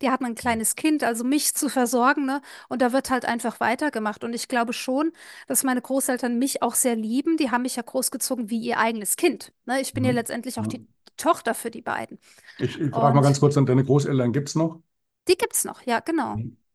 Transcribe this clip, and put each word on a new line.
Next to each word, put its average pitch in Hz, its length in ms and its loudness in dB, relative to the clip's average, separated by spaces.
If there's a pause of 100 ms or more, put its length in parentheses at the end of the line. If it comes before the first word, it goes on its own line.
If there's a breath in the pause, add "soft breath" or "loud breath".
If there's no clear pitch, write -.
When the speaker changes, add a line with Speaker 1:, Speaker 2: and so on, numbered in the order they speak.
Speaker 1:
Die 262 80 0
hatten 262 160 0
ein 233 180 -4
Speaker 2:
Mhm. 233 140 0
Speaker 1:
kleines 220 180 0
Kind, 311 280 2
also 233 220 0
mich 277 280 2
zu 294 160 -2
versorgen, 254 560 2
ne? 269 160 -2 (280 loud breath)
Und 247 120 -4
da 240 120 4
wird 269 160 0
halt 254 160 0
einfach 233 340 -2
weitergemacht. 233 640 -2
Und 233 100 -6
ich 233 140 -6
glaube 240 260 0
schon, 285 380 -2 (360 loud breath)
dass - 160 0
meine 254 180 0
Großeltern 254 580 0
mich 269 240 -2
auch 240 120 0
sehr 240 200 2
lieben. 233 420 0
Die 277 140 0
haben 247 120 0
mich 254 120 -4
ja 233 80 -6
großgezogen 247 640 -4
wie 233 100 -2
ihr 233 200 -2
eigenes 220 380 -2
Kind, 269 340 0 (140)
ne? 262 160 -2
Ich 269 120 -6
bin 254 120 -2
ja 254 60 4
Speaker 2:
Mhm. - 20 2
Speaker 1:
letztendlich 233 460 -4
auch 214 80 -4
die 240 140 -6
Speaker 2:
Mhm. - 60 -20 (300)
Speaker 1:
Tochter 302 360 0
für - 180 -8
die - 100 -12
beiden. - 380 -8 (400 loud breath)
Speaker 2:
Ich, - 200 -2
ich 143 140 0
frage 135 220 4
mal 139 60 8
Speaker 1:
Und - 20 6
Speaker 2:
ganz 139 160 6
kurz, 143 160 6
deine 135 280 6
Großeltern 135 500 2
gibt's 143 220 -4
noch? 160 260 -2 (460)
Speaker 1:
Die 359 100 4
gibt's 466 280 -2
noch, - 180 -10
ja, 233 160 -2
genau. 285 400 -2
Speaker 2:
Mhm. - 180 -10 (180)